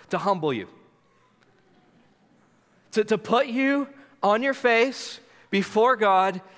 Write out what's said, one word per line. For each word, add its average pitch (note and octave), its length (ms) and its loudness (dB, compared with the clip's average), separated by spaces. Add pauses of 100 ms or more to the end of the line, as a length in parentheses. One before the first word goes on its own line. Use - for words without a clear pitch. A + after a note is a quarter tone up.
To - 100 -4
humble D#3+ 340 -2
you. G#2 140 -6 (2250)
To, G#3+ 100 2
to G#3+ 120 0
put A#3+ 300 0
you C4+ 420 -2 (360)
on G#3 180 2
your C4+ 120 -2
face A#3+ 680 0 (300)
before G#3+ 440 2
God F#3+ 480 2 (160)